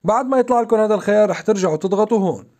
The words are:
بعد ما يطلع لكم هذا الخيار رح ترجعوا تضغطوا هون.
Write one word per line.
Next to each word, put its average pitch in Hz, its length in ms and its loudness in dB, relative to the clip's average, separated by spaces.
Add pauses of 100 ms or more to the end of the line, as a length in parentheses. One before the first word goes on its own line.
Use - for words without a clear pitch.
بعد 233 220 0
ما 262 120 0
يطلع 247 220 0
لكم 226 160 0
هذا 214 180 2
الخيار 208 360 2
رح 170 100 -6
ترجعوا 185 360 0
تضغطوا 202 420 0
هون. 160 260 -2 (160)